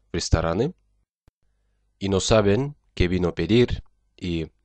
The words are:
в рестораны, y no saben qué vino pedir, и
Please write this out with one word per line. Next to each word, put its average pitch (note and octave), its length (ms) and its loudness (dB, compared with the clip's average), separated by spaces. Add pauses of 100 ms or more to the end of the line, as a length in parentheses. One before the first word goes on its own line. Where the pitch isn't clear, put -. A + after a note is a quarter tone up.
(120)
в - 40 -6
рестораны, E2+ 580 -2 (1300)
y G2 100 -4
no F#2+ 100 2
saben G#2+ 560 2 (200)
qué F2+ 120 2
vino F2 260 0
pedir, G#2+ 500 0 (340)
и E2 340 -6 (140)